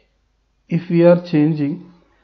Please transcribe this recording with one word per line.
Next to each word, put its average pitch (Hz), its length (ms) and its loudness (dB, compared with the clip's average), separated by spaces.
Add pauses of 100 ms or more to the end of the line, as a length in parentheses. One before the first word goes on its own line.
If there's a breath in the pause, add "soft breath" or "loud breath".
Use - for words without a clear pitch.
(680 soft breath)
if 170 220 -6
we 170 140 2
are 175 200 4
changing 151 680 -4 (320 soft breath)